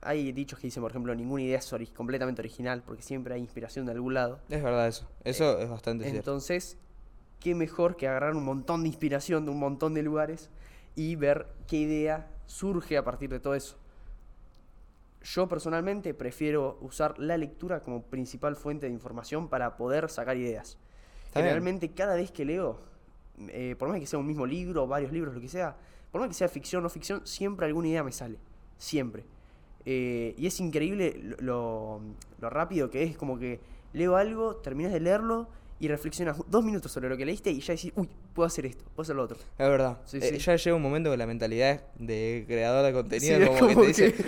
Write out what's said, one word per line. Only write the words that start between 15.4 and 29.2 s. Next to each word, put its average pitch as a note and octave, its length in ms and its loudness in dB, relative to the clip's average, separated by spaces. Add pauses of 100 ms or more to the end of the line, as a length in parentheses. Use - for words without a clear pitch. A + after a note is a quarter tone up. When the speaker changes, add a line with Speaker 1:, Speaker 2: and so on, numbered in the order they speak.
Speaker 1:
personalmente E3+ 680 -2
prefiero C#3 680 0
usar D3+ 380 -2
la E3 180 0
lectura D#3 440 -4
como A#2+ 220 -8
principal C3 520 -4
fuente D3 320 -6
de B2 60 -4
información A#2 560 -8
para B2 260 -2
poder C#3+ 340 0
sacar B2 280 -4
ideas. A#2 400 -6 (480)
Speaker 2:
Está - 140 -2
bien. E3+ 100 6
Speaker 1:
Generalmente E3+ 420 0
cada F#3+ 240 0
vez F3+ 160 0
que D3 140 -4
leo, D3+ 340 -2 (680)
eh, B2+ 280 -6
por C3+ 120 -2
más F#3+ 100 0
que C#3+ 60 -8
sea D3 140 -2
un C#3 80 -2
mismo D3+ 180 -2
libro, D#3+ 420 -2
varios C#3 240 -2
libros, D#3 240 -4
lo B2 60 -10
que B2+ 80 -12
sea, E3 260 -4 (360)
por F#3+ 100 -2
más B3+ 80 -2
que E3+ 60 -10
sea F3+ 120 2
ficción E3+ 320 -2
o F3 40 -2
no E3+ 60 0
ficción, E3+ 380 -6
siempre G3 380 -2
alguna D#3+ 240 0
idea D#3+ 140 2
me C3 100 -4
sale. A#2 240 -10 (400)
Siempre. A#2+ 480 -2 (600)